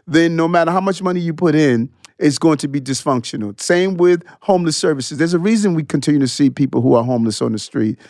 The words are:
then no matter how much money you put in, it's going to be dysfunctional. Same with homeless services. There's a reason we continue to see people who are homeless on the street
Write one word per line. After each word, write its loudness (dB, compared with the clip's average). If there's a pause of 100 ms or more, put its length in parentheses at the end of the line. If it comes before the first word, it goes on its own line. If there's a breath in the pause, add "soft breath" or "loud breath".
then 2
no 0
matter 2
how 0
much -2
money -2
you -4
put 2
in, 2 (280 soft breath)
it's 0
going 2
to -4
be -6
dysfunctional. -4
Same 0
with 2 (160 loud breath)
homeless 0
services. -2
There's 0
a 0
reason 0
we -2
continue 0
to 2
see 0
people -2
who 4
are 2
homeless -2
on -2
the -4
street -4 (140 loud breath)